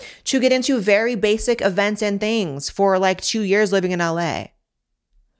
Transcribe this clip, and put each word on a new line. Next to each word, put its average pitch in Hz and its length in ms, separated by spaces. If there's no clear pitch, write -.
To 269 140
get 254 140
into 254 280
very 214 360
basic 220 440
events 202 400
and 202 200
things 208 500
for, 196 260
like, 185 240
two - 220
years 196 300
living 185 180
in 175 100
L 170 200
A. 147 320